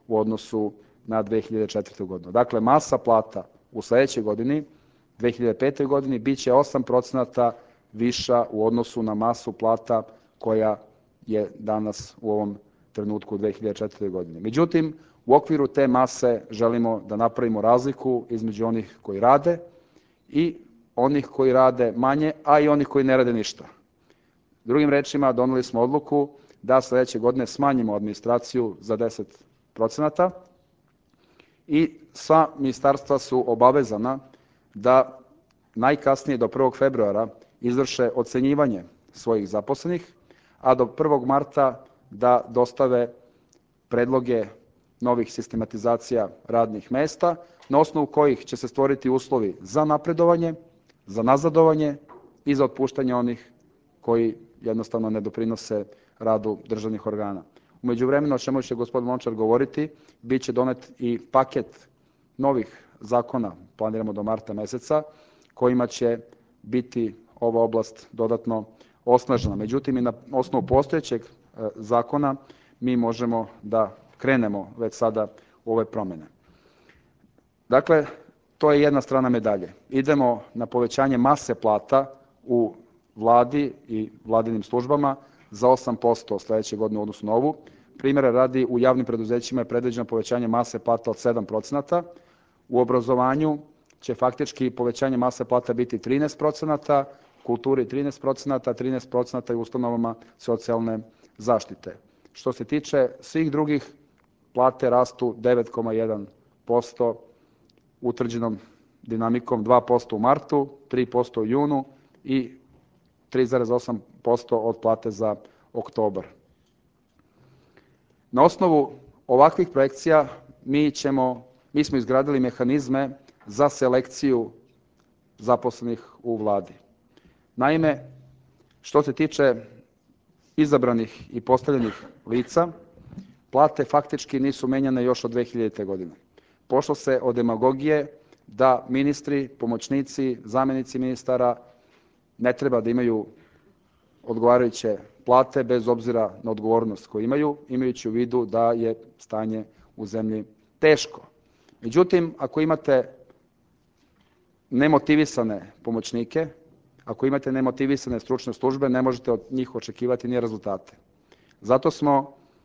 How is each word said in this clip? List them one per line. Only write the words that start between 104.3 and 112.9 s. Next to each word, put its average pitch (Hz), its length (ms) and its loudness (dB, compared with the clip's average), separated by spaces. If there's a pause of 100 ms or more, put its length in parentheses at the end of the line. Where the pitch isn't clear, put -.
plate 127 380 2
rastu 123 480 0
devet 120 320 2
koma 113 220 -4
jedan 110 340 -4 (380)
posto 117 580 -2 (800)
utvrđenom 117 580 -4 (440)
dinamikom, 113 640 -2
dva 120 160 6
posto 117 360 0
u - 20 -2
martu, 139 500 0 (200)
tri 127 180 -2
posto 120 340 -2
u 110 60 -2
junu 139 380 0 (400)
i 135 320 -4 (760)